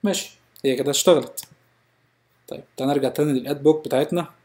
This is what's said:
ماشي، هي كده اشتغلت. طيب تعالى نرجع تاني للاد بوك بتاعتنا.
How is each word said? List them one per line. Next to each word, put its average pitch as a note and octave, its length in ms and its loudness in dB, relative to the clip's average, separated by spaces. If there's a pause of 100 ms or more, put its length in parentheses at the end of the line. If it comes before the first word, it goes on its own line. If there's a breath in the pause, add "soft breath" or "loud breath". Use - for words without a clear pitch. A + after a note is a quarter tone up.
ماشي، - 360 -4 (260)
هي C3+ 120 2
كده C3+ 140 -2
اشتغلت. - 540 2 (1040)
طيب - 160 -12 (120)
تعالى C3+ 160 -2
نرجع C3+ 160 0
تاني D3 240 0
للاد C3+ 300 -2
بوك D#3 220 4
بتاعتنا. D3+ 500 -2 (100)